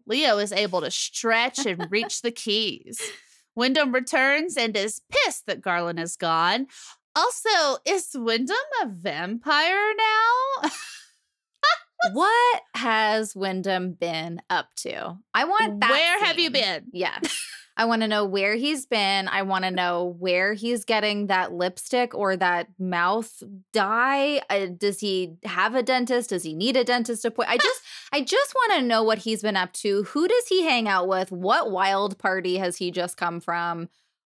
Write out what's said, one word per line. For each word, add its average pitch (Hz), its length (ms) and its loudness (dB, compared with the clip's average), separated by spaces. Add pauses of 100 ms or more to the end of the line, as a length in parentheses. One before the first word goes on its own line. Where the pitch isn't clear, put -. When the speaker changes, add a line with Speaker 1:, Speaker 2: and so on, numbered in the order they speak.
Speaker 1:
Leo 240 320 4
is 202 120 -2
able 185 300 0
to 143 80 -4
stretch 233 760 0
and 175 220 -2
Speaker 2:
<laughs> 175 40 -8
Speaker 1:
reach 226 320 -2
the 233 80 -2
keys. 214 680 -4 (560)
Wyndham 262 380 2
returns 277 640 2
and 226 200 -2
is 208 240 -4 (100)
pissed 494 360 0
that 190 140 -4
Garland 170 380 -2
is 170 160 -6
gone. 175 520 2 (480)
Also, 440 340 0 (360)
is 349 300 -2
Wyndham 240 400 0 (280)
a 269 40 -2
vampire 240 1120 0
now? 466 800 2
<laughs> - 40 -14 (1300)
Speaker 2:
What 466 480 4 (140)
has 220 600 2
Wyndham 185 580 -2
been 170 460 -6 (120)
up 170 160 0 (100)
to? - 400 -8 (160)
I 247 120 2
want 349 360 0
that 233 80 4
Speaker 1:
Where 339 360 4
have 330 120 2
you 339 80 2
Speaker 2:
scene. 285 80 -2
Speaker 1:
been? 196 300 0 (100)
Speaker 2:
Yes. - 420 -4 (400)
I 226 100 2
wanna 226 220 2
know 208 160 2
where 196 320 0
he's 285 300 -2
been. 196 420 0
I 196 140 0
wanna 190 300 0
know 180 480 0
where 185 340 2
he's 226 320 -2
getting 208 420 0
that 185 260 2
lipstick 240 600 -2
or 190 240 0
that 175 300 0 (120)
mouth 185 640 -2 (320)
dye. 262 760 2
Uh, 196 180 0 (100)
does 202 220 0
he 185 340 -2 (100)
have 202 320 0
a 254 80 4
dentist? 247 460 0
Does 180 140 -2
he 156 100 -8
need 226 240 0
a 247 60 4
dentist 240 420 0
appointment? 233 340 0
I 605 40 6
just, 523 180 2 (160)
Speaker 1:
<laughs> - 160 -14
Speaker 2:
I 294 80 0
just 523 340 0
wanna 427 280 2
know 226 200 2
what 220 160 2
he's 220 220 -4
been 202 160 0
up 180 160 -2
to. 202 300 0
Who 302 240 0
does 480 200 2
he 370 160 2
hang 240 240 2
out 185 200 2
with? 190 240 0
What 202 400 0
wild 196 480 0
party 185 380 0
has 180 200 -2
he 175 140 -4
just 175 260 -4
come 170 240 -4
from? 170 480 -4 (360)